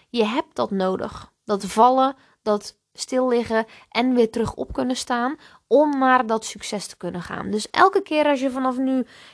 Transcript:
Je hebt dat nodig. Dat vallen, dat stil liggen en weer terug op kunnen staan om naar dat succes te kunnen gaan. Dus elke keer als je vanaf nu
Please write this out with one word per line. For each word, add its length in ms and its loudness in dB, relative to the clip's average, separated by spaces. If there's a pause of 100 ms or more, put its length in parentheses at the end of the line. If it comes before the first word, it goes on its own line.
Je 160 0
hebt 300 -4
dat 160 -2
nodig. 600 -4 (140)
Dat 200 -4
vallen, 500 4 (260)
dat 360 -4 (160)
stil 360 -2
liggen 360 0 (240)
en 240 0
weer 180 4
terug 220 -2
op 200 -10
kunnen 220 -2
staan 400 -4 (320)
om 300 4
naar 280 4
dat 200 -2
succes 420 -10
te 100 -18
kunnen 240 -8
gaan. 300 -8
Dus 180 -6
elke 320 4
keer 240 0
als 140 2
je 120 -2
vanaf 260 -2
nu 280 0 (280)